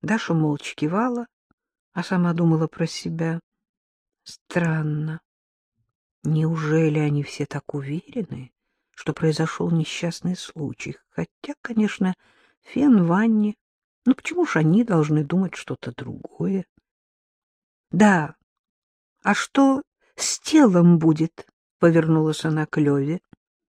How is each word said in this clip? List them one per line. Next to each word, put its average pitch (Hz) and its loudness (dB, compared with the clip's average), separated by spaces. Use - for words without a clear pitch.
Даша 190 -2
молча 156 -2
кивала, 233 -4
а 175 -6
сама 175 0
думала 165 2
про 160 -6
себя: 165 -6
«Странно. 156 -4
Неужели 156 0
они 147 0
все - -8
так - -12
уверены, 139 -10
что - -8
произошел 160 -2
несчастный 170 -4
случай? - -12
Хотя, - -10
конечно, 208 -2
фен 247 4
в 165 2
ванне. 208 0
Ну 254 4
почему 339 -2
ж - -4
они 160 4
должны 156 0
думать 175 -2
что-то - -12
другое?» 175 -8
«Да, 180 4
а 202 0
что 269 2
с - -6
телом 175 6
будет?» 160 0
повернулась 160 2
она 156 -2
к - -6
Леве. 143 0